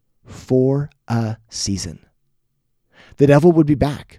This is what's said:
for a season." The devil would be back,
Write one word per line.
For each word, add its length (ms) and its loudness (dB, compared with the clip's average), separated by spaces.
for 640 -2
a 300 -4
season." 520 -10
The 100 4
devil 240 6
would 140 2
be 100 0
back, 420 -8